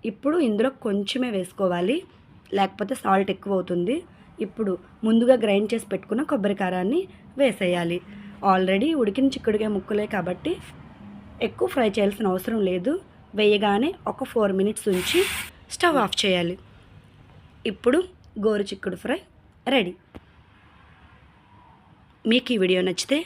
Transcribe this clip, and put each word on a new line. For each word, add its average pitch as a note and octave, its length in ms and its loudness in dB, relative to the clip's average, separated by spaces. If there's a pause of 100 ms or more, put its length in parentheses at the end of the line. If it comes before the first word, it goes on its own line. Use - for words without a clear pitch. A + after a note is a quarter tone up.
(120)
ఇప్పుడు D#4 260 -2 (100)
ఇందులో A3 240 0 (140)
కొంచెమే G#3 520 -2
వేసుకోవాలి, F#3 600 -2 (600)
లేకపోతే G3+ 360 -2 (100)
సాల్ట్ G3 320 2
ఎక్కువ G3+ 220 -4
అవుతుంది. F3+ 380 -2 (480)
ఇప్పుడు G3 280 -4 (340)
ముందుగా A3+ 360 6
గ్రైండ్ G#3 300 2
చేసి A3+ 180 -4
పెట్టుకున్న G#3 400 -4
కొబ్బరి G#3 300 0
కారాన్ని F#3 400 -2 (400)
వేసేయాలి. F3 580 0 (520)
Already F#3+ 380 4 (120)
ఉడికిన A3+ 340 2
చిక్కుడుకాయ G#3+ 400 -2
ముక్కలే G#3 400 -2
కాబట్టి F3+ 380 -2 (920)
ఎక్కువ - 280 -2
ఫ్రై B3 120 2 (100)
చేయాల్సిన G3+ 360 0
అవసరం A3 260 -2 (100)
లేదు. F#3 240 0 (460)
వేయగానే G#3 520 4 (220)
ఒక - 200 -6
ఫోర్ G3+ 280 2
మినిట్స్ G#3+ 340 0
ఉంచి F3+ 260 0 (540)
స్టవ్ E4 300 2
ఆఫ్ - 180 -4
చేయాలి. F3+ 340 0 (1160)
ఇప్పుడు B3+ 280 2 (460)
గోరుచిక్కుడు G3+ 580 -2
ఫ్రై C4 140 -2 (560)
రెడీ. F3+ 200 0 (2500)
మీకు B3 240 2
ఈ G3+ 80 2
వీడియో F#3 240 2
నచ్చితే A3 380 -2